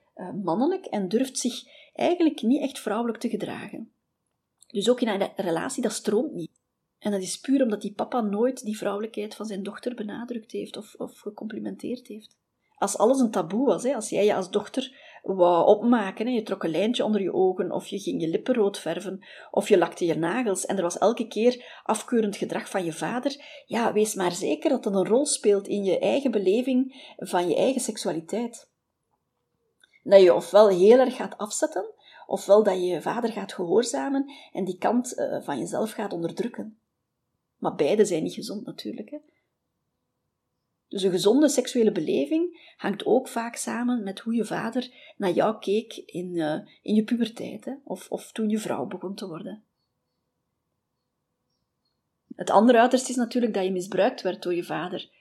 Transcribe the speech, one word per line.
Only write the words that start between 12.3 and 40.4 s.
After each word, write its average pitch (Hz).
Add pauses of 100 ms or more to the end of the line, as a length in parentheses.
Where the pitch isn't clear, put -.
Als -
alles 254
een 226
taboe 196
was, 254
hè, 262
als 214
jij 196
je 214
als 185
dochter - (100)
wou 175
opmaken, 214
hè, 254
je 226
trok 202
een 180
lijntje 196
onder 214
je 180
ogen, 185
of -
je 202
ging 170
je 165
lippen 170
rood 202
verven, 190 (260)
of -
je 202
lakte 170
je 160
nagels, 190
en -
er 190
was 170
elke 226
keer -
afkeurend 214
gedrag -
van 190
je 160
vader, 247
ja, 220
wees 214
maar 180
zeker 240
dat 269
dat 196
een 190
rol 240
speelt 202
in 202
je 190
eigen 247
beleving 247
van 180
je 147
eigen 254
seksualiteit. 208 (1300)
Dat 196
je 175
ofwel 208
heel 196
erg 254
gaat -
afzetten, 311 (400)
ofwel 208
dat 196
je 180
je 175
vader 226
gaat 196
gehoorzamen 269 (200)
en 185
die -
kant, 240
eh, -
van 143
jezelf 214
gaat 202
onderdrukken. 185 (800)
Maar -
beide 185
zijn 165
niet 180
gezond -
natuurlijk, -
hè. 294 (1700)